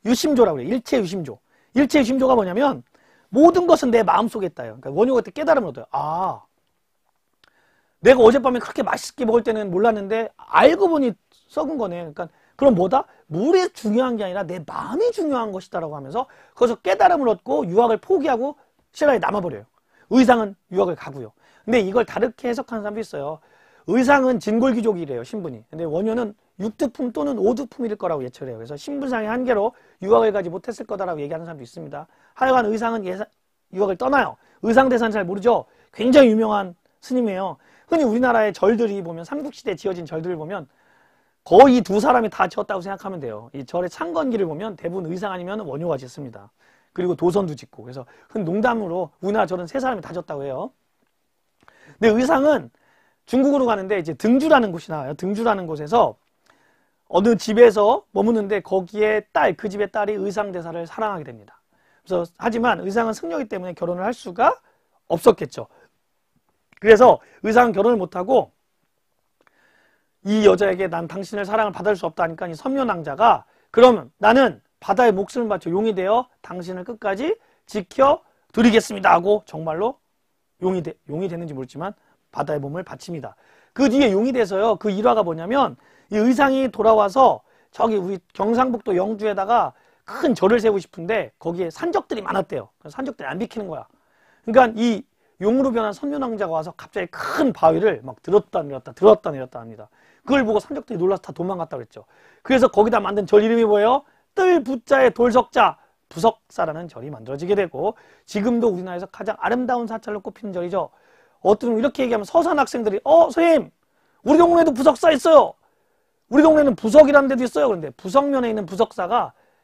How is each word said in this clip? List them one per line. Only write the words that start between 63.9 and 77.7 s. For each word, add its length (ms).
할 100
수가 440
없었겠죠. 600
그래서 400
의상은 300
결혼을 240
못하고 560
이 200
여자에게 440
"난 180
당신의 380
사랑을 280
받을 240
수 100
없다." 180
하니까 240
이 60
선녀낭자가 920
"그럼 480
나는 420
바다의 320
목숨을 360
바쳐 220
용이 240
되어 340
당신을 420
끝까지 520
지켜드리겠습니다." 1400